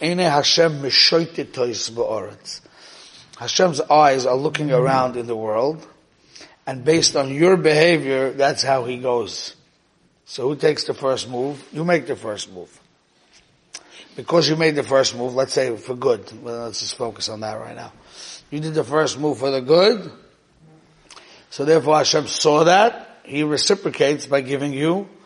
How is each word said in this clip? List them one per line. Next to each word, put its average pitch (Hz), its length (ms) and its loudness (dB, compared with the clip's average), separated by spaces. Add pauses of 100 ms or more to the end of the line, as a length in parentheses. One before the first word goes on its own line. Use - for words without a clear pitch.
Eine 175 300 0
Hashem 147 500 2
mishoite 160 720 0
tois 120 380 -4
ba'oretz. 107 720 -6 (760)
Hashem's 151 440 0
eyes 143 460 4
are 127 100 2
looking 151 340 -4
around 127 460 2
in 120 100 -6
the 120 80 -6
world, 113 500 -4 (800)
and 131 200 -10
based 156 320 2
on 135 180 -2
your 175 220 4
behavior, 151 760 4
that's 139 320 0
how 131 220 0
he 123 140 -6
goes. 120 580 -4 (680)
So 127 240 -4
who 147 60 -2
takes 151 300 0
the 135 100 -4
first 131 340 -4
move? 131 440 -6
You 156 100 -6
make 170 240 0
the 135 80 -6
first 104 380 -10
move. 87 180 -16 (1400)
Because 147 340 0
you 156 60 0
made 160 220 2
the 131 80 -2
first 131 320 2
move, 123 180 -6
let's 131 180 0
say 127 240 0
for 127 200 -8
good, 123 340 -2 (140)
well, 117 220 -10
let's 110 120 -12
just - 180 -10
focus 113 320 -8
on 110 120 -12
that 110 140 -8
right 117 200 -12
now. 117 180 -16 (580)
You 147 100 -8
did 156 140 -6
the 151 100 0
first 135 340 0
move 143 200 -2
for 135 120 -2
the 135 100 0
good, 175 520 4 (1400)
so 139 140 -6
therefore 151 320 4
Hashem 143 320 0
saw 151 360 2
that, 202 600 2
he 147 180 -4
reciprocates 151 840 0
by 139 160 0
giving 139 300 -4
you 165 360 -2 (180)